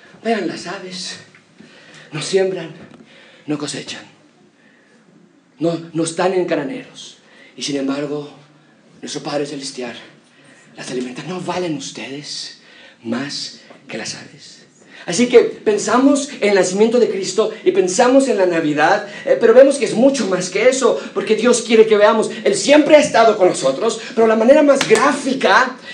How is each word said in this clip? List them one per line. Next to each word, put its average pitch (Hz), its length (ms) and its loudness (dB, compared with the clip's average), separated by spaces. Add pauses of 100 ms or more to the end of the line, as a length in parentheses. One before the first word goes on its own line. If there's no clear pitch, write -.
(240)
"Vean 208 240 -4
las - 200 -10
aves, 185 500 -12 (960)
no 151 80 -10
siembran, 180 500 -2 (760)
no 151 100 -4
cosechan, 147 460 -12 (1600)
no, 165 200 -2 (140)
no 160 100 -2
están 185 300 -2
en 180 140 -2
graneros, 139 720 -8 (360)
y 127 60 -16
sin 139 160 -6
embargo, 139 520 -6 (680)
nuestro 135 220 -12
Padre 147 240 -6
Celestial 123 500 -12 (800)
las - 160 -14
alimenta. 127 320 -10
¿No 180 160 -10
valen 170 380 -6
ustedes 135 800 -14 (440)
más 120 580 -8 (260)
que - 100 -12
las 107 180 -10
aves?". - 420 -20 (460)
Así 233 260 0
que 240 100 8
pensamos 254 920 0 (120)
en 202 80 0
el 202 60 2
nacimiento 208 440 2
de 208 100 2
Cristo 190 420 -2 (120)
y 180 80 2
pensamos 247 560 2
en 220 100 0
la 185 80 2
Navidad, 165 600 0 (180)
eh, - 160 2
pero 226 140 4
vemos 269 240 6
que 226 60 0
es 180 100 -6
mucho 240 320 2
más 180 240 -4
que 226 180 2
eso, 247 320 0 (140)
porque 214 200 0
Dios 233 280 0
quiere 220 240 4
que 208 100 4
veamos. 214 320 2 (140)
Él 202 100 0
siempre 277 420 4
ha - 40 8
estado 226 360 4
con 180 140 4
nosotros, 180 500 -2 (140)
pero 226 140 2
la 220 80 4
manera 247 260 6
más 277 260 2
gráfica 233 880 2 (180)